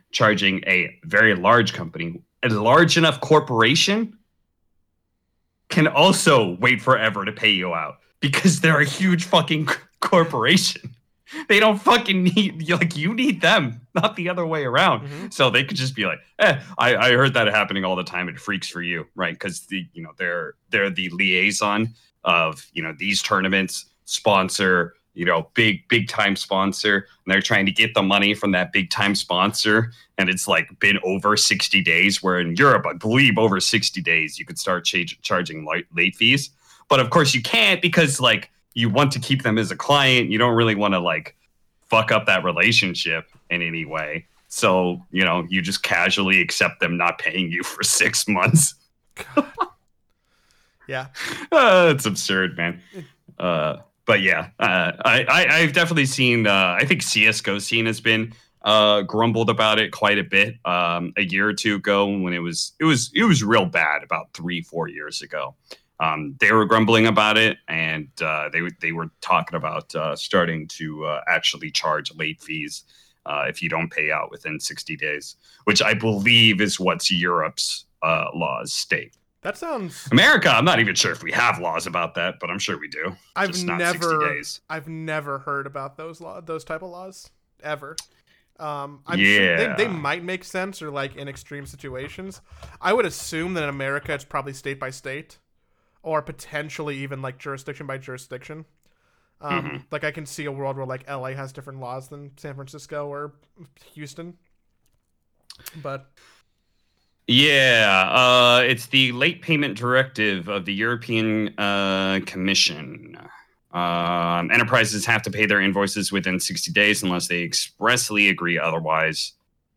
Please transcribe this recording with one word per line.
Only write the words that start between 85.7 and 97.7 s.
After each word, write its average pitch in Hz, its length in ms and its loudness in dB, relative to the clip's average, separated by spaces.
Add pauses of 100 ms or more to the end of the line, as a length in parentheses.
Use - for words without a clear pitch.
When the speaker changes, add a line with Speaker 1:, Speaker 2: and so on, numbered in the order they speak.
Speaker 2:
those 160 240 -16
law-, 160 180 -16
those 160 240 -10
type 160 180 -10
of 185 80 -16
laws 185 400 -20 (320)
ever. 151 360 -10 (640)
Um, 143 480 -10
I'm 175 100 -4
sure 196 400 4
they, - 200 0
they 208 60 0
Speaker 1:
Yeah. 240 60 -2
Speaker 2:
might 160 340 -6
make 185 200 -8
sense 190 380 -8
or, 151 100 -10
like, 139 240 -8
in 139 120 -14
extreme 139 380 -16
situations. 139 760 -14 (400)
I 185 140 0
would 240 120 2
assume 165 500 -6
that 160 80 -4
in 143 60 -4
America 139 440 -6
it's 135 120 -8
probably 139 280 -8
state 135 260 -10
by 131 120 -10
state 139 480 -14 (640)
or 156 180 -2
potentially 147 760 -10
even, 135 240 -10
like, 131 180 -10
jurisdiction 135 480 -12